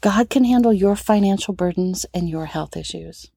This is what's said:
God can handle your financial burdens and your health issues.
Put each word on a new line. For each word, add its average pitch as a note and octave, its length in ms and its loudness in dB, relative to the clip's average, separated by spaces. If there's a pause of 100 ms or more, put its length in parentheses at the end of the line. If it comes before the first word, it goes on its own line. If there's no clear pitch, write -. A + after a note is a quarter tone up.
God G#3 260 2
can B3+ 160 2
handle A#3+ 300 4
your G3+ 200 2
financial G3+ 600 0
burdens F3+ 580 -2
and F3 160 -4
your D#3+ 160 -6
health D3+ 320 -8
issues. E3 600 -14